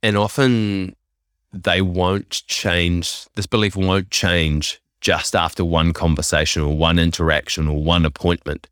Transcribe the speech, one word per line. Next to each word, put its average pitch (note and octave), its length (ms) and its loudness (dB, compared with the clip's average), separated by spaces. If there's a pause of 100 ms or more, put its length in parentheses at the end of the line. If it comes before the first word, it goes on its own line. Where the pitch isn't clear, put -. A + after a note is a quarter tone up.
And G#2+ 140 2
often G#2 760 0 (560)
they F#2 300 0
won't F2+ 480 0
change, F2 960 -2 (100)
this G#2 120 -6
belief G#2+ 280 0
won't F#2+ 360 0
change D#2+ 680 0 (220)
just - 340 0
after F2 300 0
one E2 280 2
conversation D#2+ 680 0
or D2+ 140 0
one E2 240 2
interaction D#2+ 680 0
or D2+ 140 -2
one E2 240 2
appointment. D#2 680 -4